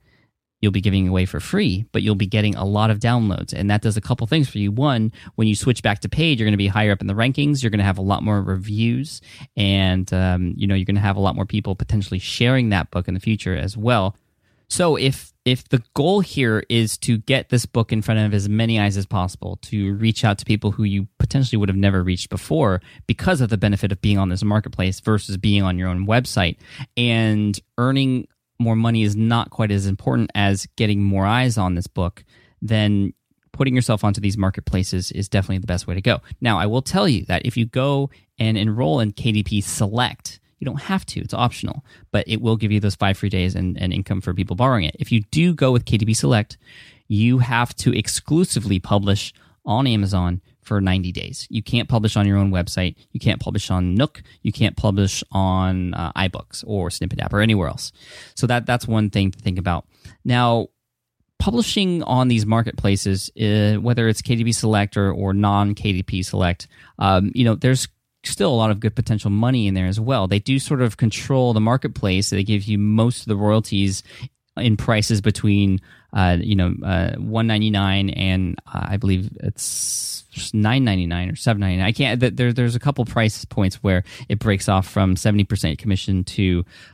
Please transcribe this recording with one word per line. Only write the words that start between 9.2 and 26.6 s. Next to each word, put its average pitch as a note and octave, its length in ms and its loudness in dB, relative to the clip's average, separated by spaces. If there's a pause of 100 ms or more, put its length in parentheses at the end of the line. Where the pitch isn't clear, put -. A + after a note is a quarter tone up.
and, F#2+ 560 2
um, F#2 420 0
you G2 120 -4
know, G2 80 0
you're F#2+ 100 0
gonna G2+ 140 0
have G2+ 180 0
a G2 40 0
lot G2 140 2
more G2+ 100 -2
people G#2 300 -4
potentially G2+ 440 -4
sharing B2 500 2
that F#2+ 220 0
book - 160 -2
in F2+ 80 -2
the F#2+ 40 -4
future G2+ 360 -2
as F#2+ 200 -4
well. G#2+ 400 0 (540)
So E3+ 260 2
if, - 380 -2 (100)
if B2+ 240 -2
the B2 160 0 (120)
goal F#3 260 2
here A#2+ 480 0
is A2+ 300 0
to A#2 180 0
get C3 320 -2
this B2 160 2
book - 260 -2
in A2 100 -2
front A2 200 0
of G#2 120 0
as G2+ 140 0
many A2 320 0
eyes G2+ 160 2
as G2 100 -2
possible, F#2 580 -6
to G2+ 320 -2
reach A2+ 280 0
out G#2 140 4
to - 80 -12
people G#2+ 260 0
who A2 120 -2
you G2 240 0 (100)
potentially B2 400 0
would G2+ 100 2
have F#2+ 80 0
never F#2+ 280 2
reached F2+ 260 -2
before G2+ 520 0 (260)
because E3+ 340 0
of A#2 80 2
the A2 80 0
benefit G2+ 340 0
of G2 80 -6
being G2+ 200 2
on F#2+ 100 2
this F#2 140 -2
marketplace G2+ 560 0
versus G2+ 380 -2
being G2+ 260 2
on F2+ 160 0
your F#2 100 -2
own F2+ 160 -2
website, G#2+ 520 0 (380)